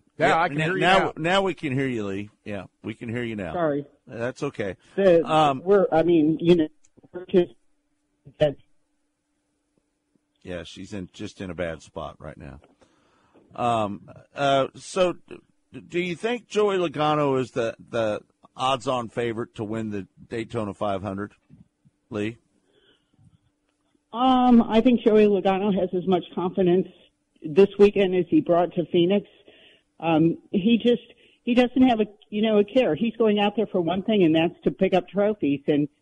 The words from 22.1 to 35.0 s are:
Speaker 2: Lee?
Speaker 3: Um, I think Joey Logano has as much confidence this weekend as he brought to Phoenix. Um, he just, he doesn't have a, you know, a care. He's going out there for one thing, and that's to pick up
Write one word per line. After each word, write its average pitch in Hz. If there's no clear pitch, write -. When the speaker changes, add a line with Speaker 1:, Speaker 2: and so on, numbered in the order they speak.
Speaker 2:
Lee? 110
Speaker 3:
Um, 247
I 220
think 240
Joey 214
Logano 196
has 180
as 175
much 180
confidence 185
this 160
weekend 202
as 180
he 160
brought 170
to 175
Phoenix. 185
Um, 165
he 208
just, 240
he 240
doesn't 247
have 226
a, 208
you 208
know, 220
a 202
care. 208
He's 226
going 214
out 208
there 220
for 185
one 175
thing, 208
and 160
that's 165
to 160
pick 190
up -